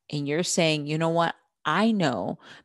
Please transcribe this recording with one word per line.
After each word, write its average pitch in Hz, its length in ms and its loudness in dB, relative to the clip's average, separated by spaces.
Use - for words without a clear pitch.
and 147 160 -4
you're 151 160 0
saying, 156 460 2
"You 156 100 -2
know 165 120 0
what? 165 260 0
I 202 280 2
know 131 480 -2